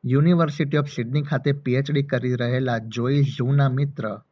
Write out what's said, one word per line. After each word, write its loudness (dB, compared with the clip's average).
University 2
of 2
Sydney -2
ખાતે -2
પી -2
એચ 0
ડી 2
કરી -2
રહેલા 0
જોઈ 0
ઝુના 2
મિત્ર -4